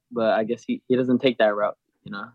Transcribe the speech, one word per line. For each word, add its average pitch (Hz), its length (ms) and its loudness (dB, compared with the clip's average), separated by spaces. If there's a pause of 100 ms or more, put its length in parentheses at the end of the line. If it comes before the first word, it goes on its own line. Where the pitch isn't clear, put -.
(120)
but 113 220 0
I 110 100 0
guess 117 180 -6
he, - 240 -6
he 127 80 0
doesn't 127 240 2
take 127 200 0
that 107 180 4
route. 104 220 -2 (260)
You 101 80 -14
know, 104 220 -12